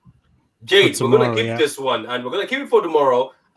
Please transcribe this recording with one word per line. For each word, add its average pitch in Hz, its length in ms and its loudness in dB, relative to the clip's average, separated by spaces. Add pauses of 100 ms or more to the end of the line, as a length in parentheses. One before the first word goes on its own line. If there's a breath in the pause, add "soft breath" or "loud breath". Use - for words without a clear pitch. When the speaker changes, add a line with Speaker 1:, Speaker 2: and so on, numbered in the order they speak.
(640)
Speaker 1:
Jade. 190 320 2
Speaker 2:
For 127 80 -2
Speaker 1:
We're 120 60 2
gonna - 120 6
Speaker 2:
tomorrow, 117 140 0
Speaker 1:
keep 113 100 -2
Speaker 2:
yeah. 113 100 -6
Speaker 1:
this 143 220 -2
one, 117 260 -4
and 123 180 -8
we're 247 80 -8
gonna 196 160 -4
keep 269 120 -6
it 247 100 -12
for 214 120 4
tomorrow. 139 500 0 (260 soft breath)